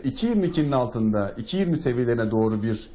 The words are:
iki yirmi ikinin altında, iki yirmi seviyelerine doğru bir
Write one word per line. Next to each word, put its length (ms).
iki 220
yirmi 200
ikinin 260
altında, 640
iki 200
yirmi 200
seviyelerine 540
doğru 320
bir 320